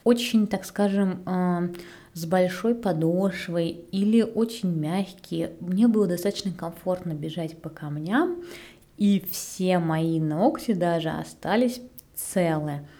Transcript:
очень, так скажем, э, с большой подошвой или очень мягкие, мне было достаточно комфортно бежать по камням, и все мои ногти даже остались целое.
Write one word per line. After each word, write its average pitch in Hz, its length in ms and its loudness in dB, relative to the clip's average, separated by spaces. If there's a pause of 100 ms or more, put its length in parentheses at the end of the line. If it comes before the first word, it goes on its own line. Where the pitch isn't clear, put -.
очень, 226 460 4
так 190 160 -2
скажем, 196 600 0
э, 180 440 0 (460)
с 165 120 -8
большой 185 480 2
подошвой 175 960 0 (240)
или 214 300 4
очень 208 540 0
мягкие, 165 840 -4
мне 185 260 2
было 214 220 6
достаточно 190 420 -2
комфортно 175 640 -6
бежать 156 500 -6
по 160 60 -8
камням, 165 720 -2 (600)
и 101 320 4
все - 480 -2
мои 165 420 0
ногти 160 520 2
даже 170 380 0
остались 208 720 -2 (340)
целое. 151 760 -2 (120)